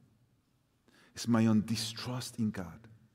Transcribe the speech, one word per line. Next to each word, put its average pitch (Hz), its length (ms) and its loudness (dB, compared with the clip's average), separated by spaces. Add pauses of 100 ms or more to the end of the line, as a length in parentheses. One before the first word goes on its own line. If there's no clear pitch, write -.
(1120)
It's - 140 -8
my 117 180 6
own 110 200 4
distrust - 720 -6
in 110 100 0
God 87 380 -10 (280)